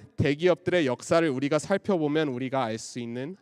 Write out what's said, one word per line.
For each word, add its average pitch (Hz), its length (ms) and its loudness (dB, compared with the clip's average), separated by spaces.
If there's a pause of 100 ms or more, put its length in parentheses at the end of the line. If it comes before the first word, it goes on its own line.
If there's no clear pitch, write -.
(180)
대기업들의 165 680 2
역사를 165 420 2
우리가 139 300 0
살펴보면 160 720 0
우리가 131 360 -2
알 113 140 -4
수 - 220 -12
있는 123 420 -8